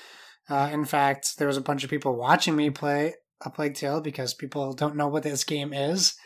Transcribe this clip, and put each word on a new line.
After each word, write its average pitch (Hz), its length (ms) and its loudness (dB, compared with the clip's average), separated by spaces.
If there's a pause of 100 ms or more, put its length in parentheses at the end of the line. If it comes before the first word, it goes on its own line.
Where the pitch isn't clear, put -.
(480)
Uh, 143 240 2
in 151 120 0
fact, 139 540 0
there 147 80 2
was 139 100 2
a 139 60 0
bunch 139 220 -2
of 127 60 -6
people 135 260 0
watching 151 400 4
me 147 140 2
play 147 440 0 (280)
A - 80 -8
Plague 147 240 -4
Tale 147 260 -2
because 143 340 -6
people 135 400 -6
don't 151 220 0
know 147 120 2
what 143 140 0
this 143 220 -2
game 147 280 -4
is. 156 420 2 (120)